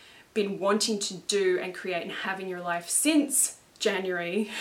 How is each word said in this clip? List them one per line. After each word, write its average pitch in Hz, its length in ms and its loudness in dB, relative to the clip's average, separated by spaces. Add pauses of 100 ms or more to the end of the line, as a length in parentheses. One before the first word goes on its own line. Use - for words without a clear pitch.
(340)
been 196 260 0
wanting 208 400 2
to 190 160 -4
do 185 460 2
and 180 120 -6
create 175 300 -4
and - 80 -8
have 190 280 -6
in 190 80 -8
your 180 140 -8
life 175 260 -4
since - 680 2 (220)
January, 185 680 0 (120)